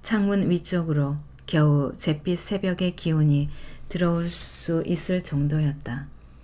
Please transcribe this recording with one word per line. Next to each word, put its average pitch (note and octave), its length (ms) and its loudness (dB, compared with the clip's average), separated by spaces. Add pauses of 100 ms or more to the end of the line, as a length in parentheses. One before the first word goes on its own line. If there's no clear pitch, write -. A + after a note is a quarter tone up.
창문 G3+ 480 2
위쪽으로 D#3+ 680 0 (300)
겨우 D3 500 4
잿빛 F3 420 -2
새벽의 F#3 580 -2
기운이 D3 520 2 (400)
들어올 E3+ 400 0
수 - 580 -4
있을 F3+ 360 0
정도였다. C#3+ 840 -2 (380)